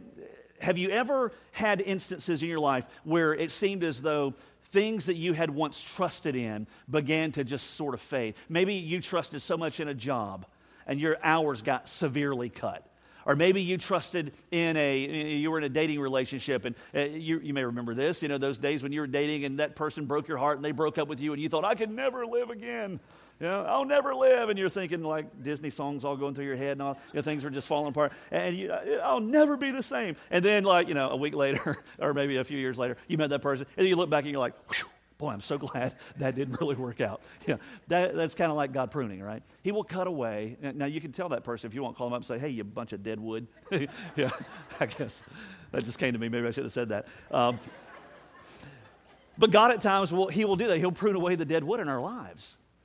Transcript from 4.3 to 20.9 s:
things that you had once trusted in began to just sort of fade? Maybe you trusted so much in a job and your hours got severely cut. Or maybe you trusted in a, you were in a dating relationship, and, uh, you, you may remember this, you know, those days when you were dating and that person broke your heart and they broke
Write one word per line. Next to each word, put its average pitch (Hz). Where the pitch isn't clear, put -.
things 202
that 180
you 170
had 160
once 147
trusted 160
in 107
began 156
to 147
just 127
sort 147
of 113
fade? 117
Maybe 185
you 180
trusted 147
so 170
much 160
in 156
a 143
job 110
and 139
your 156
hours 156
got 127
severely 135
cut. -
Or 143
maybe 185
you 180
trusted 165
in 170
a, 143
you 151
were 160
in 151
a 143
dating 156
relationship, 131
and, 120
uh, 147
you, 160
you 143
may 135
remember 120
this, 147
you 156
know, 143
those 135
days 139
when 139
you 151
were 147
dating 143
and 139
that 151
person 151
broke 143
your 147
heart 143
and 143
they 147
broke 151